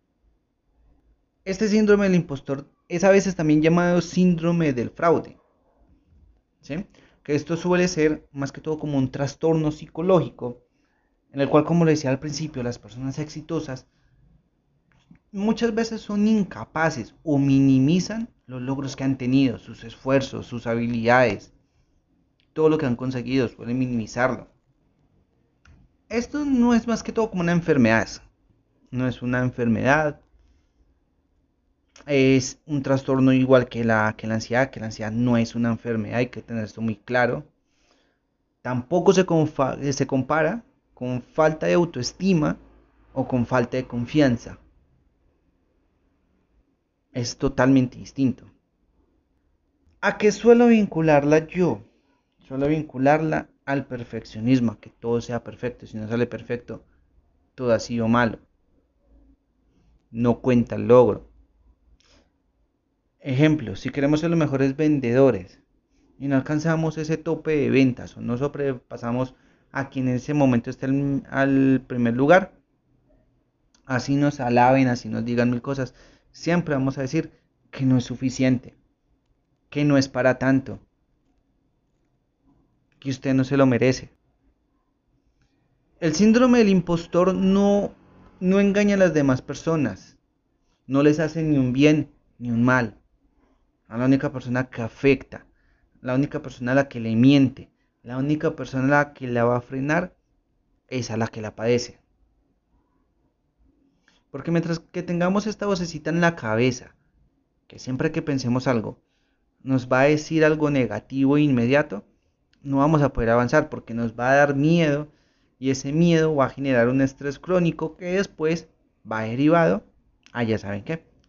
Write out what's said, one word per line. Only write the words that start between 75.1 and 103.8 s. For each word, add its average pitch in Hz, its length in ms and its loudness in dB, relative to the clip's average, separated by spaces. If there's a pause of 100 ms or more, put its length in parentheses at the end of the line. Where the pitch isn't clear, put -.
digan 120 280 0
mil 120 100 -4
cosas, 135 320 -6 (380)
siempre 165 420 -2
vamos 131 240 -2
a 135 40 -8
decir 160 300 -4 (380)
que - 160 -6
no 127 140 4
es 120 60 -4
suficiente, 127 720 -2 (920)
que 147 160 -2
no 143 140 4
es 135 100 0
para 127 300 0
tanto, 131 400 -2 (2250)
que 135 120 -8
usted 131 240 -4
no 135 80 2
se 135 120 -2
lo 135 120 4
merece. 123 420 0 (1900)
El 165 160 -2
síndrome 240 420 4
del 220 120 4
impostor 180 640 0
no, 196 580 0 (460)
no 190 200 2
engaña 202 360 2
a - 20 0
las 180 160 4
demás 139 300 2
personas, 139 720 -6 (720)
no 135 160 0
les 151 160 4
hace 160 240 -4
ni 151 160 2
un 127 120 0
bien 147 380 2 (300)
ni 120 100 -8
un 117 140 0
mal. 123 340 0 (920)
A 110 100 -10
la 123 80 -2
única 135 260 2
persona 127 380 -6
que - 120 -12
afecta, - 640 -2 (540)
la 127 160 -6
única 143 260 -4
persona 123 300 -8
a 131 40 0
la 139 120 2
que 120 140 -12
le 113 120 -4
miente, 131 560 4 (340)
la 120 140 -12
única 151 380 -4
persona 131 300 -6
a - 20 2
la 143 260 2
que 131 140 -12
la 120 160 0
va 123 140 2
a 120 40 -4
frenar 143 540 -6 (720)
es 120 240 -8
a 110 60 -6
la 113 100 -2
que 110 140 -12
la 107 160 -12
padece. 120 420 -2 (2250)